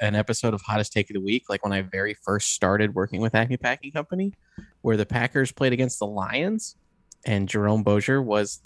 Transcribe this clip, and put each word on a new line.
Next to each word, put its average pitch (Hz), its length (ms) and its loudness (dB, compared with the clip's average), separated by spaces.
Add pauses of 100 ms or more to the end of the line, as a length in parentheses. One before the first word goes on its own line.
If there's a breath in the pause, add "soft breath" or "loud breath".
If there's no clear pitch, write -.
an 104 140 0
episode 107 400 0
of 98 80 -6
Hottest 107 300 0
Take 104 180 0
of 104 40 -8
the 98 60 -2
Week, 104 280 -2
like, 101 160 -2
when 101 80 -2
I 98 100 0
very 95 320 -4
first - 400 -2
started 104 400 2
working 95 260 -2
with 113 140 0
Acme 120 220 2
Packing 131 340 -4
Company, 180 440 -4 (480 soft breath)
where 113 140 2
the 104 80 0
Packers 123 460 0
played 131 220 0
against 123 260 0
the 104 80 -2
Lions, 131 680 -4 (500)
and 98 220 2
Jerome 107 340 2
Bozier 104 400 4
was 104 440 0